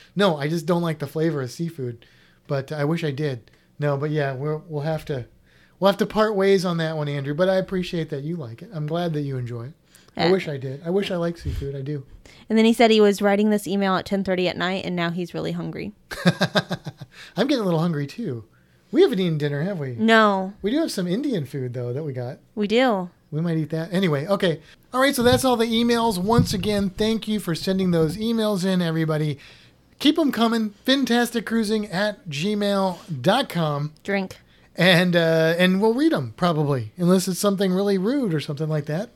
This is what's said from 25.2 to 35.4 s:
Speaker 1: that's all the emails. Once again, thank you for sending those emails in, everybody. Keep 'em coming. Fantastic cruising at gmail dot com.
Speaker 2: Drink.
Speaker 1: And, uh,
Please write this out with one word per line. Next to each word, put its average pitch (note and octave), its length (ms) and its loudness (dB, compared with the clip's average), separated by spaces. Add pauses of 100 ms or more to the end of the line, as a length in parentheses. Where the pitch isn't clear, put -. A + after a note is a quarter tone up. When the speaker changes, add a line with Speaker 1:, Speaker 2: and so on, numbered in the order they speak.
Speaker 1:
that's B3 200 4
all B3+ 120 2
the A3+ 100 2
emails. A#3 500 0
Once A3+ 380 2
again, G3+ 360 0
thank G#3+ 360 -2
you G#3+ 140 -2
for F3 160 -4
sending F#3+ 340 0
those E3 260 2
emails G#3+ 480 0
in, F#3 160 2
everybody. D#3 580 0 (600)
Keep D4+ 200 4
'em D4+ 120 2
coming. A3+ 400 0 (140)
Fantastic A#3+ 600 2
cruising A3 440 -2
at G3+ 400 -4
gmail G3 720 0 (220)
dot F#3+ 280 2
com. D3+ 440 -2 (120)
Speaker 2:
Drink. G3 320 -4 (400)
Speaker 1:
And, F3 400 4
uh, E3 420 4